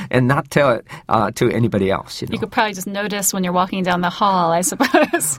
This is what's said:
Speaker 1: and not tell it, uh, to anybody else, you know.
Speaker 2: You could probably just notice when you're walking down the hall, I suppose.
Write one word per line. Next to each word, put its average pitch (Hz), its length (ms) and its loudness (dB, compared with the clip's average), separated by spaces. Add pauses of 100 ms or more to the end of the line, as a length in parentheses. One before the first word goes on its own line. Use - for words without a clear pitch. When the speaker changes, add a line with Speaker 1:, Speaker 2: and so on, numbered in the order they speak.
(100)
Speaker 1:
and 127 160 2
not 143 240 0
tell 143 220 4
it, - 140 -4 (220)
uh, 107 240 2
to - 180 0
anybody 98 400 2
else, - 300 -4
you - 60 -8
know. - 60 -8
Speaker 2:
You 220 80 -4
could - 100 -6
probably 214 240 -2
just 185 140 -10
notice 202 440 -4
when 190 120 -2
you're 180 80 -2
walking 185 320 0
down 180 160 0
the 175 100 0
hall, 185 400 2
I 170 120 2
suppose. - 760 0